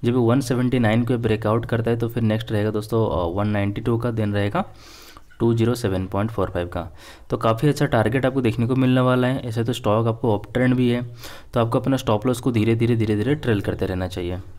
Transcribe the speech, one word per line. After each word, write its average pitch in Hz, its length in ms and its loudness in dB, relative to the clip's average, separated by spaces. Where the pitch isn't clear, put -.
जब 120 100 2
वन 123 260 4
सेवेंटी 127 380 0
नाइन 117 260 2
को 123 140 0
ब्रेकआउट 110 480 0
करता 117 240 -2
है 117 60 2
तो 117 120 -2
फिर 117 140 -4
नेक्स्ट 110 300 0
रहेगा 107 180 0
दोस्तों, 107 360 0
अ, 85 300 -2
वन 104 120 0
नाइंटी 101 320 -2
टू 117 180 0
का, 120 120 -2
then 110 240 -2
रहेगा 101 300 0
टू 117 140 4
ज़ीरो 117 200 2
सेवन 95 320 -2
पॉइंट 98 240 -2
फ़ोर 95 200 -2
फ़ाइव 87 180 -4
का। 85 200 -8
तो 135 60 -2
काफ़ी 113 320 2
अच्छा 143 180 2
टारगेट 123 400 2
आपको 131 140 0
देखने 117 260 0
को 127 100 0
मिलने 127 240 4
वाला 127 260 2
है। 131 220 -2
ऐसे 117 160 -2
तो 123 80 -2
स्टॉक 113 340 0
आपको 113 320 0
अपट्रेंड 127 360 2
भी 123 160 2
है, 120 120 0
तो 123 60 2
आपको 117 200 2
अपना 135 160 0
स्टॉप 117 300 0
लॉस 123 140 0
को 131 120 0
धीरे, 113 220 4
धीरे, 117 220 2
धीरे, 107 200 2
धीरे 110 180 0
ट्रेल 123 260 0
करते 92 260 -2
रहना 92 220 -2
चाहिए। 90 300 -6